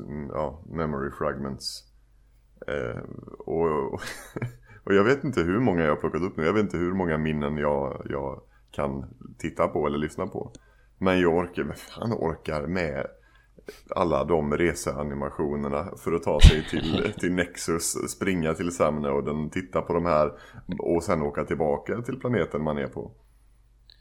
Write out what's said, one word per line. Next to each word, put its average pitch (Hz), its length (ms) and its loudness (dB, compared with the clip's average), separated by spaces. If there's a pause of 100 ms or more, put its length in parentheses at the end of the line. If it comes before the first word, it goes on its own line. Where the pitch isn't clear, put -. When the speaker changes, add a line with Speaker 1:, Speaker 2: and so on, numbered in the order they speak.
(320)
Speaker 1:
ja, 73 380 -4
memory 73 400 -2
fragments. 67 720 -6 (840)
Eh, 62 320 -4 (380)
och, 78 560 0
<laughs> - 920 -10
och 98 100 4
jag 101 100 8
vet 135 200 4
inte 117 180 2
hur 92 180 4
många 92 220 4
jag 76 80 6
har 76 100 2
plockat 80 220 0
upp 98 140 -2
nu. 78 80 0
Jag 85 80 4
vet 107 100 4
inte 92 140 -2
hur 87 180 0
många 85 240 2
minnen 76 380 0
jag, 71 540 0
jag 69 320 -6 (280)
kan 69 340 -2 (340)
titta 85 300 0
på 76 180 0
eller 73 120 0
lyssna 76 280 -2
på. - 260 -8 (460)
Men 92 220 4
jag 82 160 6
orkar, 87 260 0
vem 71 140 -4
fan - 360 -6
orkar 78 540 -2
med 80 400 -2 (920)
alla 76 280 2
de 76 320 2
reseanimationerna 73 1400 -2
för - 160 -4
att 82 100 0
ta 80 180 2
sig 78 300 10
till, 78 440 -2
Speaker 2:
<laughs> - 60 -10
Speaker 1:
till 90 120 0
Nexus, - 760 -2
springa 85 440 0
till 87 220 -4
Samnoden, 73 760 0
titta 90 320 -4
på 85 100 -4
de 85 140 0
här 76 260 4 (460)
och 85 240 2
sen 82 200 0
åka 73 220 -2
tillbaka 78 580 -2
till - 180 -6
planeten 85 420 0
man 76 160 -2
är 67 80 -2
på. 64 260 -10 (880)